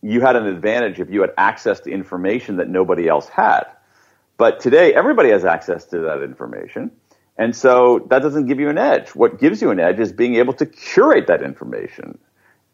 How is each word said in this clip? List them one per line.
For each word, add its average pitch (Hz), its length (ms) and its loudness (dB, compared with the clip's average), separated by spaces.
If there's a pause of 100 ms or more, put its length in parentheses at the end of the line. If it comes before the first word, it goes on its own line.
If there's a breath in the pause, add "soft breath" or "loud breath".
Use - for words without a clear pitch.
you 113 180 -2
had 127 140 4
an 110 100 -2
advantage 101 540 -4
if 90 100 -8
you 98 120 -2
had 92 140 0
access 101 440 -2
to - 100 -14
information 95 680 -8
that 90 120 -4
nobody 90 380 0
else 76 200 0
had. - 360 0 (760)
But 117 220 2
today, 151 340 4
everybody 202 380 2
has 95 140 2
access 82 400 -4
to 85 160 -8
that 78 200 -6
information. 62 680 -14 (480)
And 117 160 -2
so 123 540 4
that 131 120 2
doesn't 143 260 -2
give 131 120 -2
you 147 100 -2
an 151 80 -2
edge. - 320 0
What - 300 0
gives 175 220 2
you 165 100 0
an 95 80 -2
edge 90 200 0
is 107 120 -2
being 120 240 -2
able 123 180 2
to - 120 -2
curate - 640 0
that 85 140 0
information. 60 800 -14 (540)